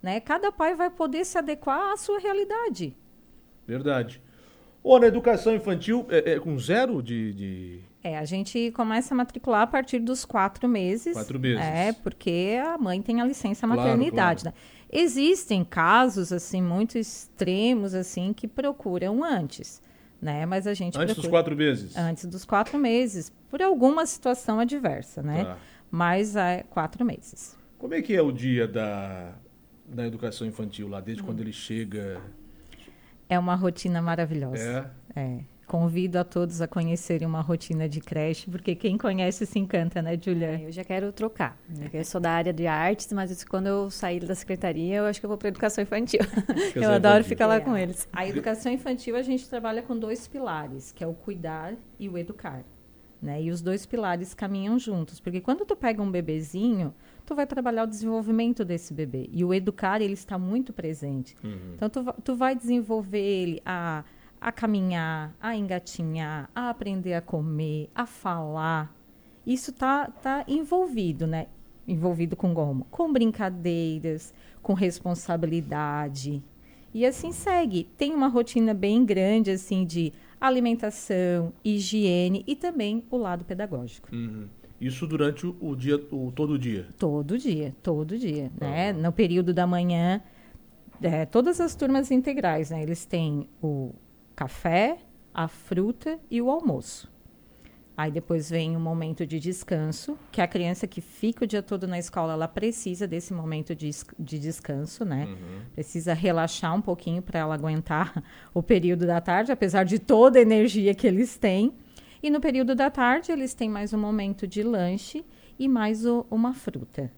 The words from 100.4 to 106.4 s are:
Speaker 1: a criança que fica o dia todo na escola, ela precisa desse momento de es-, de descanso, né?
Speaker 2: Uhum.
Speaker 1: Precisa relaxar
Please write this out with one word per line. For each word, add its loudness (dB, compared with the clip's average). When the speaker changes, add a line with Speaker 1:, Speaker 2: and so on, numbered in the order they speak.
Speaker 1:
a 2
criança -2
que -8
fica -4
o -4
dia -2
todo -4
na -4
escola, -4
ela -2
precisa -4
desse -6
momento -4
de -6
es-, -8
de -8
descanso, -6
né? -2
Speaker 2:
Uhum. -12
Speaker 1:
Precisa -4
relaxar 0